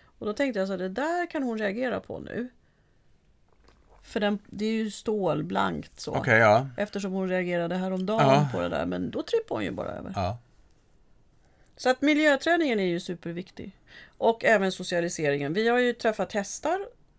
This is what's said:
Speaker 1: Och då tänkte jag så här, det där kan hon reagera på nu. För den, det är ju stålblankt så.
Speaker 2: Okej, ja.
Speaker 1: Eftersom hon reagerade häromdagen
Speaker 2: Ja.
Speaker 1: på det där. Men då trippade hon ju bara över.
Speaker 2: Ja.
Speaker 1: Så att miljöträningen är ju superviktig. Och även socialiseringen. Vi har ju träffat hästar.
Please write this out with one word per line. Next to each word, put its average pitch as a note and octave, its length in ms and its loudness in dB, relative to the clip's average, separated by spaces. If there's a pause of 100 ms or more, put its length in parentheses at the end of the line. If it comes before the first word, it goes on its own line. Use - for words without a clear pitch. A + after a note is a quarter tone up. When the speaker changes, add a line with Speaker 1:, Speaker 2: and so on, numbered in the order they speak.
(200)
Speaker 1:
Och - 60 -8
då G#3+ 80 -2
tänkte B3 260 0
jag F#3+ 80 0
så G3 60 -4
här, F#3 40 -4
det F#3 120 -4
där D#4+ 420 -2
kan D4 120 -2
hon A#3 140 -2
reagera G#3+ 420 -2
på - 200 -10
nu. B3 300 -8 (1500)
För - 160 -6
den, G#3 280 0
det G3+ 180 -6
är A3 80 0
ju A3 180 -2
stålblankt F#3 1080 -2
så. - 160 -8
Speaker 2:
Okej, B2 240 6
ja. A#2 280 8 (100)
Speaker 1:
Eftersom G3+ 340 -4
hon F#3+ 180 -2
reagerade F3 460 -2
häromdagen F#3 520 0
Speaker 2:
Ja. C#3 260 6
Speaker 1:
på F2 80 -2
det F2 80 -2
där. D#2 160 -2
Men F3+ 260 -4
då C4 120 -6
trippade - 340 -2
hon G#2+ 60 -4
ju F2+ 80 -4
bara - 180 -6
över. - 260 -10
Speaker 2:
Ja. G2 220 -2 (1400)
Speaker 1:
Så - 120 0
att B3+ 120 2
miljöträningen D4 800 2
är G3 80 2
ju E3+ 120 0
superviktig. F3 800 -10 (400)
Och A3+ 280 2
även F#3+ 260 4
socialiseringen. E3 840 -2
Vi A3 140 0
har A#3+ 120 2
ju B3 140 2
träffat G#3+ 400 -2
hästar. C#4+ 460 -2 (400)